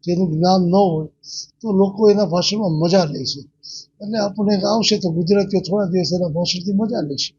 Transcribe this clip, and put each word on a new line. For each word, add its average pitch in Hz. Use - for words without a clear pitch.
તેનું 175
જ્ઞાન 180
ન 175
હોય 170
તો 226
લોકો 196
એના 202
ભાષણમાં 180
મજા 170
લે 135
છે. 139
એટલે -
આપણે 202
આવશે 202
તો 185
ગુજરાતીઓ 190
થોડા 196
દિવસ 175
એના 180
ભાષણથી 175
મજા 214
લે 143
છે. -